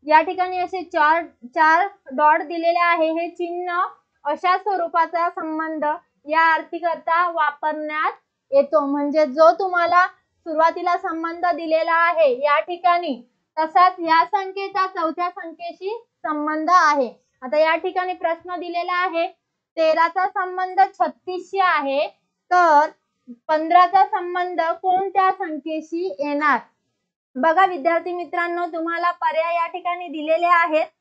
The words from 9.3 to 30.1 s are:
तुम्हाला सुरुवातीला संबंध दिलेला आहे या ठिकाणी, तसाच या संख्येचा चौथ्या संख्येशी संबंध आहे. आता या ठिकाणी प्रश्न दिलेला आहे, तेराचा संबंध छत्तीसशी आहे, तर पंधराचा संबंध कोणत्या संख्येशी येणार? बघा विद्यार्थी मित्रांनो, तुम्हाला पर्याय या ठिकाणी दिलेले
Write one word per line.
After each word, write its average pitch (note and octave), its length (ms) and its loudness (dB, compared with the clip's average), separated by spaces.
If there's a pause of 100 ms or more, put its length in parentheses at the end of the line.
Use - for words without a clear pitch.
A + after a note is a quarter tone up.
तुम्हाला F4+ 560 2
सुरुवातीला E4+ 920 -2
संबंध E4+ 480 -6
दिलेला E4 480 0
आहे D#4+ 500 2
या D4 160 4
ठिकाणी, F4 680 -2 (300)
तसाच F4 400 4
या E4 260 4
संख्येचा G4 640 -4
चौथ्या F4 420 -4
संख्येशी F4+ 760 -12 (180)
संबंध D#4 500 -4
आहे. D4 400 2 (280)
आता C4 160 -4
या D#4+ 180 2
ठिकाणी F4+ 380 -4
प्रश्न F4 460 -6
दिलेला F4 340 -6
आहे, F4 500 -4 (340)
तेराचा E4 500 2
संबंध F#4 520 -4
छत्तीसशी F#4 800 -2
आहे, D4+ 480 0 (440)
तर E4 380 6 (580)
पंधराचा F4 580 4
संबंध F4+ 560 -4
कोणत्या F#4 720 0
संख्येशी E4 880 -6
येणार? D4 400 0 (760)
बघा D#4+ 300 2
विद्यार्थी E4+ 480 -2
मित्रांनो, F4 520 -4
तुम्हाला E4+ 460 -4
पर्याय E4 440 -2
या E4+ 120 -2
ठिकाणी F4 400 -6
दिलेले D#4+ 380 -2